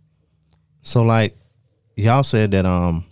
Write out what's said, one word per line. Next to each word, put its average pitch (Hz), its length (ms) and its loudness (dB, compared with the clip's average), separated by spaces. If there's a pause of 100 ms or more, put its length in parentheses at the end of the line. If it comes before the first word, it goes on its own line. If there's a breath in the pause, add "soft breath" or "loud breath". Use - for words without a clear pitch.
(840)
So, - 200 0
like, 113 340 0 (600)
y'all 117 260 2
said 107 300 0
that, 95 140 2
um, 87 460 -2